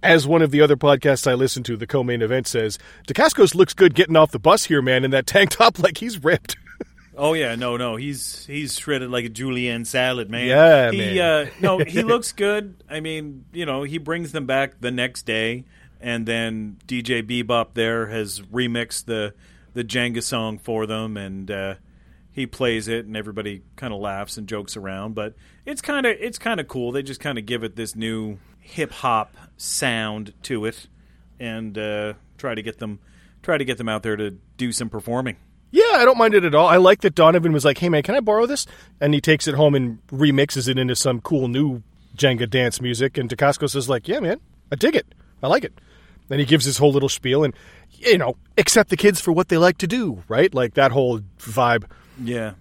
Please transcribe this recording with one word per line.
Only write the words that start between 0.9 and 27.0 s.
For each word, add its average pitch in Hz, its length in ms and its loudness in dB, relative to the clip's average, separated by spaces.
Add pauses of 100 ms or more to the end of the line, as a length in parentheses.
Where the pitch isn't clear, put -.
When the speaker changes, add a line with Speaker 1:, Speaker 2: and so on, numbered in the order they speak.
Speaker 1:
I 127 80 2
listen 127 280 -2
to, 117 140 -6
the 107 80 -10
co-main 123 380 -2
event, 123 240 -2
says, 110 320 -4 (280)
"Dacascos 240 460 4
looks 180 220 -4
good 175 180 6
getting 165 240 4
off 156 140 6
the 127 80 -8
bus 180 260 4
here, 151 160 0
man, 127 240 2
in 131 60 0
that 135 160 0
tank 202 240 4
top, - 280 4
<laughs> 175 40 -4
like, - 160 0
he's 220 240 -10
ripped." 160 380 0
<laughs> - 40 -20 (560)
Speaker 2:
Oh, 151 120 2
yeah, 135 220 -2
no, 120 200 -4
no, 120 220 -4
he's, 135 480 -10
he's 143 340 -8
shredded 131 300 -4
like 123 160 -2
a 117 40 -6
julienne 123 540 -4
salad, 127 460 -2
man. 120 180 -4
Speaker 1:
Yeah, 139 440 8
Speaker 2:
He, 98 60 0 (200)
Speaker 1:
man. - 20 0
Speaker 2:
uh, 156 300 0 (100)
no, 190 200 2
Speaker 1:
<laughs> 151 60 2
Speaker 2:
he 170 160 0
looks 233 300 0
good. 202 580 -4
I 156 120 -8
mean, 151 500 -10
you 170 140 -8
know, 139 180 -4
he 143 140 -8
brings 160 340 -6
them 147 140 -6
back 131 340 0
the 123 100 -4
next 123 340 -6
day, 113 420 -4 (340)
and 117 260 -6
then 110 520 -6 (100)
D 123 140 -6
J 120 200 -4
Bebop 117 520 -2
there 113 340 -2
has 104 320 -8
remixed 117 640 -6
the, 107 300 -6 (400)
the 123 100 -6
Jenga 120 400 -4
song 110 360 -6
for 110 260 -4
them, 110 320 -6
and, 98 340 -10
uh, 98 240 -6 (560)
he 135 140 -6
plays 117 420 -2
it, 113 180 -6
and 107 120 -12
everybody 104 460 -10 (120)
kinda 113 220 -10
laughs 101 400 -8
and 107 100 -14
jokes 104 300 -10
around, 98 360 -10
but 107 200 -8 (320)
it's 277 160 -10
kinda, 254 440 -4
it's 233 140 -10
kinda 214 240 -6
cool. 120 300 -6
They 139 100 -4